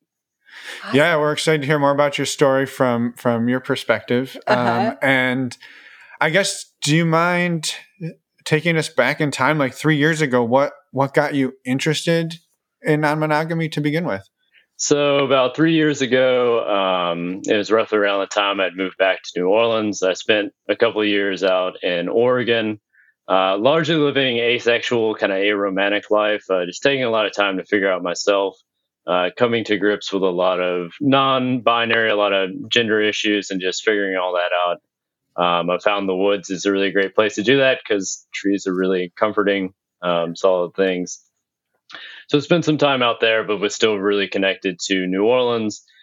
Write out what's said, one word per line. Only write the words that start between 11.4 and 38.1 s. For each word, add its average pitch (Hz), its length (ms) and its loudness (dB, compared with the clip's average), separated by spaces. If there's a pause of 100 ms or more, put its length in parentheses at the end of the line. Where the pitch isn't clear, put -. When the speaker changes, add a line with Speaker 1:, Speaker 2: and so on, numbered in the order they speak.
Speaker 1:
interested 160 680 -2 (460)
in 151 200 0
non-monogamy 156 680 0
to 160 120 -4
begin 151 240 -2
with? 98 220 -6 (500)
Speaker 3:
So 143 480 2
about 127 300 2
three 160 180 2
years 151 280 0
ago, 123 640 2
um, 90 800 -2
it 107 120 2
was 101 140 -4
roughly 110 260 2
around 101 240 0
the 95 60 -4
time 101 340 0
I'd 87 160 -2
moved 92 200 -6
back 92 260 2
to - 180 -8
New 90 80 0
Orleans. 110 520 0
I 92 120 2
spent 104 400 -2 (160)
a - 80 -2
couple 107 240 2
of 104 60 2
years 101 360 -2
out 92 400 0
in 87 240 -2
Oregon, 117 720 0 (480)
uh, 95 300 2
largely 151 400 2
living 135 400 0
asexual, 117 800 0
kinda 98 200 -2
aromantic 101 760 0
life, 107 400 0
uh, 92 160 0
just 87 160 -10
taking 139 220 0
a 120 60 -2
lot 110 160 2
of 98 80 -4
time 98 240 0
to 90 80 -6
figure 98 260 0
out 90 100 -2
myself, 98 560 0 (500)
uh, 90 300 0
coming 117 280 0
to 104 120 0
grips 98 360 -2
with 95 100 -2
a - 80 2
lot 90 300 0
of 90 400 -4
non-binary, 127 1080 0
a 104 60 0
lot 104 160 2
of 95 180 0 (200)
gender 110 320 2
issues, 104 500 -2
and 95 80 -4
just 92 240 -6
figuring 101 320 0
all 90 200 -2
that 87 180 -2
out. 87 240 0 (580)
Um, 87 340 0
I 90 100 0
found 101 280 -2
the 95 80 0
woods 98 340 0
is 90 160 -6
a 101 60 0
really 98 200 0
great 95 240 -2
place 107 200 2
to 104 80 -4
do 127 140 4
that 131 280 2
'cause 101 480 -4